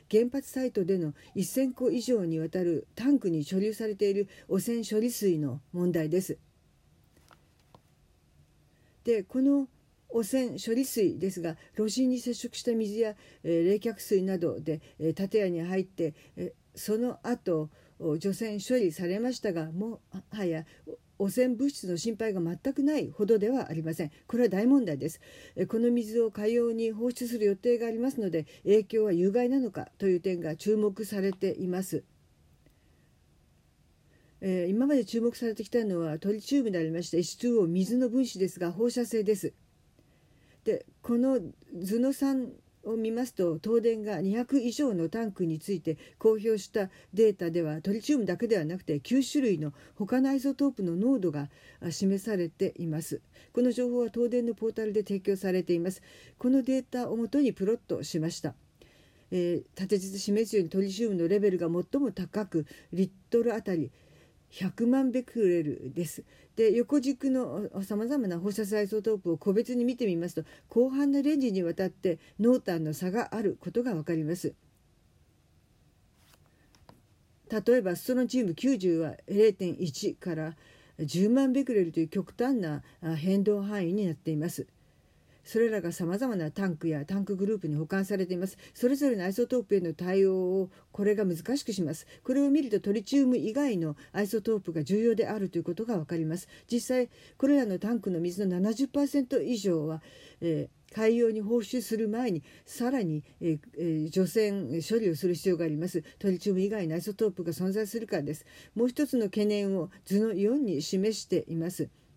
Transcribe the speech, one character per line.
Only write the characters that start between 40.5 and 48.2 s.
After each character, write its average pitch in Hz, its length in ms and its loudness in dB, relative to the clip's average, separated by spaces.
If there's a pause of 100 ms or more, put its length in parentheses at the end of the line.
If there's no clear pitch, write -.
で、 - 220 -2 (160)
こ 240 160 0
の 262 220 4 (380)
図 190 220 -2
の 262 140 2
三 269 400 -2 (300)
を 220 120 -4
見 220 160 -2
ま 240 140 -2
す - 80 -14
と、 165 280 0
東 226 200 2
電 226 200 0
が 202 200 -4
二 196 140 0
百 247 240 0
以 233 120 -2
上 262 220 0
の 165 160 0
タ 226 160 -4
ン 208 60 -4
ク 185 140 -4
に 156 140 -2
つ 190 140 -8
い 165 80 -4
て 160 160 -4 (200)
公 220 140 6
表 220 260 0
し - 120 -8
た 196 200 -2 (240)
デ 214 200 6
ー - 20 -2
タ 170 160 -2
で 170 100 2
は、 156 200 -2
ト 196 100 -2
リ 214 100 -2
チ 294 120 2
ウ 277 60 4
ム 208 60 0